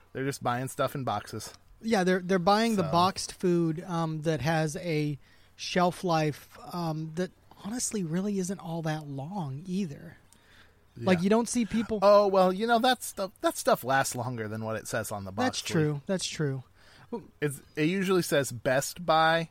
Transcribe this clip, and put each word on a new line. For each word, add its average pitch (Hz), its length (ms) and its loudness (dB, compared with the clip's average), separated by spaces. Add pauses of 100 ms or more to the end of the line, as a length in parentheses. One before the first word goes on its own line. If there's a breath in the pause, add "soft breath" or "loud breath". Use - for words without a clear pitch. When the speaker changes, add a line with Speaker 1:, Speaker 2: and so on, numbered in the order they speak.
(140 soft breath)
Speaker 1:
They're 135 100 -4
just 139 180 -6
buying 123 260 -2
stuff - 260 -2
in 139 100 -6
boxes. 107 480 -6 (300)
Speaker 2:
Yeah, 220 220 2
they're, 185 160 2
they're 180 180 0
buying 208 380 4
the 180 100 2
Speaker 1:
So. 147 60 -4
Speaker 2:
boxed 180 420 2
food, 170 520 0
um, 160 360 -4
that 156 180 0
has 156 360 0
a 151 420 -2 (380 soft breath)
shelf 180 480 0
life, 156 440 0 (240)
um, 160 440 -6
that 180 140 -4 (360)
honestly 220 360 -4
really 185 360 -2
isn't 185 220 -4
all 170 220 -8
that 156 240 -4
long 143 600 -8
either. 180 500 -6 (840 soft breath)
Like, 185 180 4
Speaker 1:
Yeah. 175 60 -2
Speaker 2:
you 196 60 2
don't 226 180 4
see 240 160 0
people 214 380 -2
Speaker 1:
Oh, 202 240 8
well, 190 260 6
you 202 140 -4
know, 233 140 4
that 254 240 2
stuff, 190 260 -8 (100)
that 320 160 0
stuff - 280 2
lasts 131 320 2
longer 117 320 -4
than 110 160 -6
what 110 100 -4
it - 140 -8
says 110 240 -4
on 98 120 -6
the 95 60 -10
box, 247 300 -2
Speaker 2:
That's - 100 -8
Speaker 1:
Lee. - 20 -4
Speaker 2:
true. 151 340 2
That's 190 200 -2
true. 135 380 -4 (760 loud breath)
Speaker 1:
It's, 143 200 -4 (160)
it 151 80 2
usually 185 380 2
says 143 280 0
best 139 560 -2
by 160 440 4